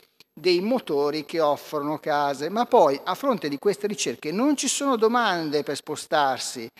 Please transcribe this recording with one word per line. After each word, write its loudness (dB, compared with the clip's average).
dei 2
motori 0
che -4
offrono -2
case, -2
ma -2
poi 6
a -4
fronte -2
di -6
queste 0
ricerche -4
non 2
ci -2
sono 0
domande 2
per -4
spostarsi -2